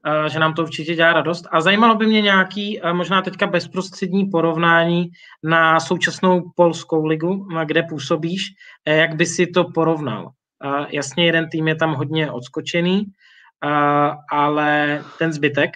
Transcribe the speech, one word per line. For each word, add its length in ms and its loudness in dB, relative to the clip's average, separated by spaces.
eh, 220 0
že 100 -4
nám 160 2
to 80 -2
určitě 320 -6
dělá 180 6
radost. 400 0
A 80 4
zajímalo 340 4
by 120 0
mě 160 4
nějaký, 600 0
eh, 100 -2
možná 300 0
teďka 240 -2
bezprostřední 800 -4
porovnání 840 2
na 380 4
současnou 760 0
polskou 500 0
ligu, 480 -2
na 100 -2
kde 180 0
působíš, 600 -4
eh, 100 2
jak 200 2
by 100 2
si 200 0
to 180 0
porovnal? 680 -2
Eh, 260 -4
jasně, 360 -2
jeden 240 2
tým 180 -2
je 80 0
tam 180 0
hodně 360 -2
odskočený, 720 -2
eh, 460 2
ale 680 0
ten 140 -2
zbytek? 420 0